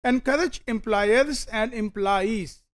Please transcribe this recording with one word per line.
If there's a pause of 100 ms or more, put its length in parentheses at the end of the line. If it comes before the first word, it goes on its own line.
encourage
employers
and (120)
employees। (160)